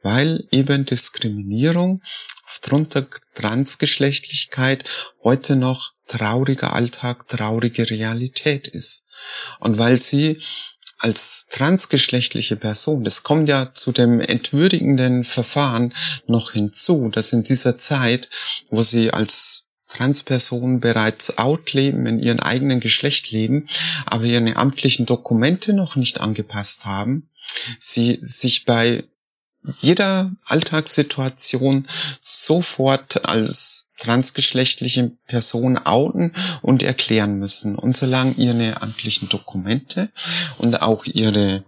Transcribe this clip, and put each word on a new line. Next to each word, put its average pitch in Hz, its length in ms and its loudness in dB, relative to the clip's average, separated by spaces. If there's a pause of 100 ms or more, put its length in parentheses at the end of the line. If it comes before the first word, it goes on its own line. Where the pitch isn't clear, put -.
weil 139 500 0
eben 139 340 2
Diskriminierung 127 1160 -2 (440)
aufgrund - 500 -2
der 135 120 -2 (260)
Transgeschlechtlichkeit 135 1600 0 (340)
heute 135 340 2
noch 131 340 -2 (160)
trauriger 127 680 -2
Alltag, 120 540 -4
traurige 113 640 -2
Realität 117 800 -4
ist. - 340 -4 (560)
Und 110 180 0
weil 117 220 4
sie 151 400 0 (580)
als - 520 -2
transgeschlechtliche 131 1040 0
Person, 113 480 -2
das - 200 -2
kommt 151 260 2
ja 135 240 0
zu - 180 -2
dem 120 300 4
entwürdigenden 135 1000 2
Verfahren 120 720 0 (320)
noch 117 280 0
hinzu, 113 560 0
dass - 240 0
in 113 100 2
dieser 127 340 2
Zeit, 123 520 0 (400)
wo 110 120 0
sie 117 300 2
als - 540 0 (240)
Transpersonen 127 920 0
bereits 113 580 0
out 143 360 -2
leben, 139 320 2
in 113 140 0
ihrem 117 200 0
eigenen 127 400 0
Geschlecht - 520 -2
leben, 113 360 -2 (380)
aber 113 200 -2
ihre 117 300 2
amtlichen 131 500 0
Dokumente 127 680 0
noch 190 220 0
nicht 127 240 0
angepasst 104 680 -4
haben, 104 440 -4 (500)
sie 120 420 2
sich - 440 0
bei 117 380 2 (800)
jeder 190 500 4 (140)
Alltagssituation 139 1400 0 (320)
sofort - 1080 0
als - 580 0 (120)
transgeschlechtliche 127 1120 0 (160)
Person 123 500 0
outen 147 560 2 (280)
und 131 220 4
erklären 104 560 0
müssen. 101 380 -2
Und 127 180 0
solange 131 380 0
ihre 117 480 0
amtlichen 107 480 -6
Dokumente 107 800 -4 (480)
und 117 240 0
auch 110 240 0
ihre 101 640 2